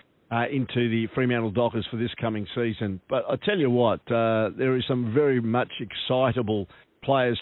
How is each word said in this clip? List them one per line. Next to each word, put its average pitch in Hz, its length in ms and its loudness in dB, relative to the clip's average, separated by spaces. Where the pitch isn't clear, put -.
uh, 117 180 0
into 120 400 0
the 113 240 0
Fremantle 120 380 0
Dockers 117 380 0
for 117 60 -8
this 113 140 -2
coming 110 260 -2
season. 107 520 -2
But - 220 0
I 170 140 0
tell 208 120 0
you 143 140 2
what, 120 300 4
uh, 113 480 2
there 131 180 2
is 120 120 -2
some 123 260 0
very 139 260 4
much 120 300 0
excitable 113 840 0
players 127 400 2